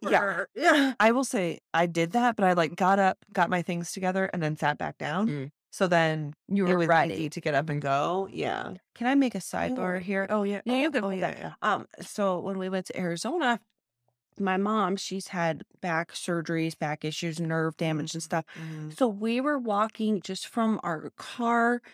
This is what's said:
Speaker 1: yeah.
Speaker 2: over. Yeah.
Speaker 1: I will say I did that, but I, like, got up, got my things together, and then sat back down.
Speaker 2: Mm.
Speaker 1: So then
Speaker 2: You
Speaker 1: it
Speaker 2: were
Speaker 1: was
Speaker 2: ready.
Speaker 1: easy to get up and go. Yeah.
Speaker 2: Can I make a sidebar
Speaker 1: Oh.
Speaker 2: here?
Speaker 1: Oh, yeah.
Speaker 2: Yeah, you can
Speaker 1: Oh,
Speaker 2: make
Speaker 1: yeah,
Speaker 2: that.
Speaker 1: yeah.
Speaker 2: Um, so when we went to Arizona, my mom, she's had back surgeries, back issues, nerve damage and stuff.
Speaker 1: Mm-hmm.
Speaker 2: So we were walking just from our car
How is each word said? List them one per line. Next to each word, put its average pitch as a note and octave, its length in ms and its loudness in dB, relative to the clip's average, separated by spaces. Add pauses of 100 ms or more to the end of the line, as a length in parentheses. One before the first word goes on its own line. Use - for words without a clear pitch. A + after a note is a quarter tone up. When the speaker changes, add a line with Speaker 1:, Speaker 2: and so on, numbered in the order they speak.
Speaker 1:
yeah. - 160 4
Speaker 2:
over. G3 360 -2
Yeah. C#4 460 4
Speaker 1:
I A3+ 120 8
will B3+ 120 2
say F#3 360 -2 (120)
I E3+ 140 4
did E3+ 260 0
that, A#3+ 240 2
but G3+ 80 2
I, F3+ 80 6
like, E3+ 240 2
got F#3+ 220 4
up, F#3+ 340 2
got F3 160 2
my F3+ 140 0
things E3+ 300 -4
together, F#3 420 0
and F3 80 -2
then D#3 140 0
sat D3 200 0
back D3+ 220 -6
down. E3 300 -2
Speaker 2:
Mm. C#3+ 220 -6 (220)
Speaker 1:
So G3 140 0
then D#3+ 480 2 (140)
Speaker 2:
You G3 180 2
Speaker 1:
it F#3 60 4
Speaker 2:
were F3+ 60 4
Speaker 1:
was E3+ 100 4
Speaker 2:
ready. D#3+ 260 6
Speaker 1:
easy C#3+ 160 -2
to E3+ 100 -8
get D#3 140 -2
up D#3 160 0
and D3 100 0
go. D3+ 500 0
Yeah. B2 440 -4 (220)
Speaker 2:
Can A#3 100 -4
I C4 80 2
make C4+ 220 2
a - 20 -2
sidebar F#3 600 -2
Speaker 1:
Oh. - 20 -4
Speaker 2:
here? G3 280 -2
Speaker 1:
Oh, G#3+ 140 0
yeah. G3+ 220 -2
Speaker 2:
Yeah, A#3+ 140 0
you D4+ 120 2
can A3+ 140 -2
Speaker 1:
Oh, G3 60 -2
Speaker 2:
make F#3+ 100 -4
Speaker 1:
yeah, E3+ 100 0
Speaker 2:
that. - 80 -10
Speaker 1:
yeah. E3 240 -8
Speaker 2:
Um, G3+ 240 0 (140)
so F#3 400 -2
when F#3+ 180 -4
we F#3 100 -4
went F#3 180 -4
to - 120 -8
Arizona, A3+ 600 -2 (800)
my F#3 180 0
mom, G3+ 400 0
she's F#3+ 320 -8
had E3 340 -2 (180)
back E3+ 320 -2
surgeries, E3 640 -2
back D3+ 280 -4
issues, D#3 340 -4
nerve D#3+ 380 -2
damage D#3+ 380 -2
and D#3+ 80 -6
stuff. E3 220 -2 (140)
Speaker 1:
Mm-hmm. D#3 320 -10
Speaker 2:
So G3 160 2
we A3+ 340 0
were C#4+ 200 0
walking G#3+ 600 0
just - 260 -8
from A3 340 0
our D#3 340 -4
car A#3 640 0 (120)